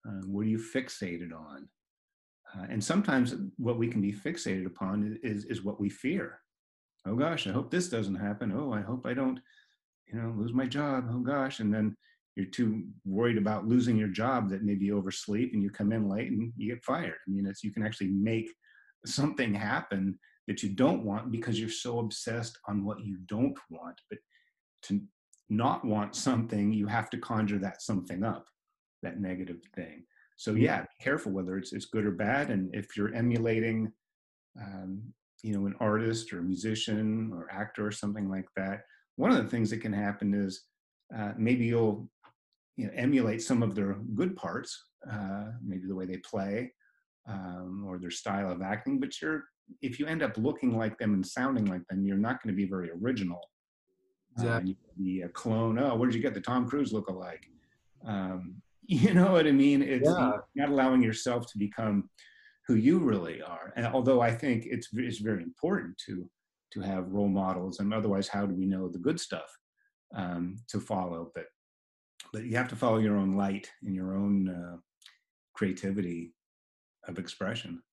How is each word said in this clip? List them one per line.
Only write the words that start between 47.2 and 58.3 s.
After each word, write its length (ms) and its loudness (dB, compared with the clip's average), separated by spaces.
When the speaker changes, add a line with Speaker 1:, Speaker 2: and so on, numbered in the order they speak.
Speaker 1:
um, 580 -8
or 120 -8
their 120 -8
style 400 -4
of 120 -4
acting. 360 -2
But 220 -4
you're, 240 -4
if 180 -4
you 60 0
end 160 -2
up 160 -2
looking 400 2
like 180 0
them 160 2
and 140 2
sounding 400 0
like 240 -2
them, 160 0
you're 100 2
not 260 0
gonna 140 -2
be 80 0
very 280 -4
original. 480 -2
Uh, 40 0
Speaker 2:
Exactly. 280 2
Speaker 1:
you 60 -4
can 280 -8
be 180 0
a 60 -8
clone. 500 0
"Oh, 180 2
where 120 4
did 60 2
you 80 0
get 120 0
the 60 -4
Tom 260 0
Cruise 260 0
lookalike?" 480 -6
Um, 560 -4